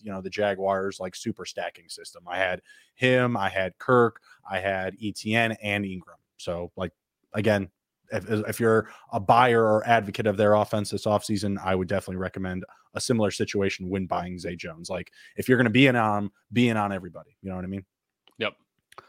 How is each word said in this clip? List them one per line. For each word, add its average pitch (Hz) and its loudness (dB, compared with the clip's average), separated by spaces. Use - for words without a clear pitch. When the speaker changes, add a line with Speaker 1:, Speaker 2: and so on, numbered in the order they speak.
Speaker 1:
you 104 -10
know, 95 -8
the 95 -12
Jaguars, 98 -2
like, 92 -8
super 90 -10
stacking 87 -10
system. 85 -20
I 87 -6
had 92 -2
him, 127 2
I 98 -2
had 92 -4
Kirk, 120 2
I 95 -4
had 95 -4
E 104 -6
T 107 -4
N 113 2
and 101 -2
Ingram. 92 -12
So, 87 -8
like, 92 -6
again, 104 2
if, 101 -6
if 110 -4
you're 110 4
a 117 -4
buyer 117 6
or 107 4
advocate 110 2
of 101 2
their 104 6
offense 104 0
this 101 -6
offseason, 104 0
I 95 0
would 92 0
definitely 95 -4
recommend 92 -6
a - -10
similar 110 2
situation 98 -2
when 95 -2
buying 90 -6
Zay 87 -10
Jones. 82 -14
Like, 87 -8
if - -4
you're 127 6
gonna 120 4
be 127 8
in 127 4
on, 104 2
be 120 4
in 113 2
on 101 0
everybody. 90 -12
You 95 -12
know 92 -8
what 92 -8
I 92 -8
mean? 95 -8
Speaker 2:
Yep. 107 -4